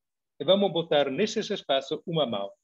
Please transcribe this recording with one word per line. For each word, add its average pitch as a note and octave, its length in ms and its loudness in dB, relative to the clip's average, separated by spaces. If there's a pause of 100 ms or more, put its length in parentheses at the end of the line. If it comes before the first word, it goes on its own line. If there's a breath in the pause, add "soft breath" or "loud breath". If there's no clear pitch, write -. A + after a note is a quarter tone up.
(400)
e - 60 -6
vamos G3 260 4
botar D3+ 400 2
nesse G#3 280 -2
espaço D3 680 -4
uma D#3+ 200 0
mão, G2+ 240 -4 (140)